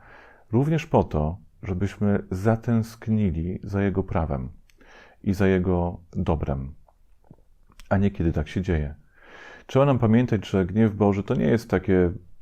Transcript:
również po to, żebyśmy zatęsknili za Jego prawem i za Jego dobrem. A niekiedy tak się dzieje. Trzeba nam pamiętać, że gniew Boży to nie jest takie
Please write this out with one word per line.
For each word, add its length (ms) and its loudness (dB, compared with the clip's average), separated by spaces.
również 340 0
po 180 2
to, 340 -2
żebyśmy 680 -2
zatęsknili 1300 -2
za 180 -2
Jego 220 0
prawem 460 -4
i 100 0
za 140 0
Jego 520 0
dobrem. 640 -4
A 80 0
niekiedy 340 0
tak 160 -2
się 140 -4
dzieje. 340 -2
Trzeba 180 4
nam 140 2
pamiętać, 500 2
że 160 2
gniew 300 2
Boży 280 2
to 120 -2
nie 100 0
jest 240 0
takie 420 2